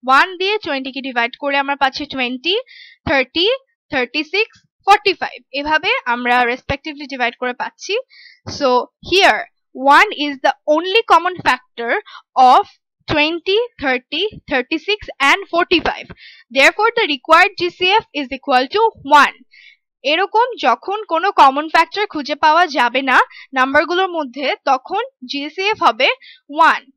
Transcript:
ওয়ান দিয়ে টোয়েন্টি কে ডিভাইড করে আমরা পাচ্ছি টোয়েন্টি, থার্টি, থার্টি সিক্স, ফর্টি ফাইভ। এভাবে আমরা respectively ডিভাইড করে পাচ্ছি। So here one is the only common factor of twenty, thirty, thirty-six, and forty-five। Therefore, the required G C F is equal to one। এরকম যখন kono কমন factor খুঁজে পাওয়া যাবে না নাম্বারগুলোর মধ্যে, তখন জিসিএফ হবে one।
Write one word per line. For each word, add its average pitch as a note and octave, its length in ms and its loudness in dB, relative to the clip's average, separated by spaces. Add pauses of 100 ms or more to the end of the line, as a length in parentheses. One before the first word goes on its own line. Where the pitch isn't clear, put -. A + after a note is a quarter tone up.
ওয়ান C4+ 240 4 (100)
দিয়ে G4 200 -2
টোয়েন্টি C4+ 340 -6
কে C4+ 100 -10
ডিভাইড A#3+ 360 -4
করে C#4 200 -4
আমরা C#4 180 -2
পাচ্ছি C#4 300 -4
টোয়েন্টি, B3+ 500 -6 (500)
থার্টি, D4+ 420 -2 (440)
থার্টি C4+ 320 -4
সিক্স, G4+ 300 -4 (340)
ফর্টি G4+ 260 2
ফাইভ। - 240 -10 (140)
এভাবে D4+ 380 -2 (160)
আমরা B3 360 -2
respectively B3 680 -6
ডিভাইড B3 280 -6
করে B3 180 -6
পাচ্ছি। - 400 -10 (540)
So C#4+ 200 -4 (440)
here E4 280 4 (360)
one C#4+ 420 4
is D4 220 -4
the D4 140 0 (140)
only F#4 360 0
common F4+ 340 2
factor B3 540 -4 (440)
of C4 280 6 (440)
twenty, D#4+ 520 0 (200)
thirty, C#4 440 -4 (260)
thirty-six, D#4+ 500 -4 (200)
and D4 200 2 (100)
forty-five। - 580 -2 (440)
Therefore, E4 440 2
the A4+ 120 0
required D#4+ 500 2
G F4 120 -4
C - 100 -14 (120)
F G#4+ 220 2
is C#4+ 180 -6
equal C4 360 0
to G#4 140 -2 (400)
one। G#3+ 160 0 (680)
এরকম F#4+ 440 0 (180)
যখন C#4+ 340 -2 (120)
kono E4 160 0 (140)
কমন C#4 320 4
factor E4 400 0
খুঁজে D4 300 -6
পাওয়া D#4+ 200 4 (140)
যাবে A#3+ 260 0
না C4+ 140 2 (360)
নাম্বারগুলোর D4+ 640 0
মধ্যে, C4+ 300 -6 (180)
তখন D4+ 380 -2 (280)
জিসিএফ E4+ 540 -6
হবে A#3+ 220 2 (640)
one। - 160 -2 (120)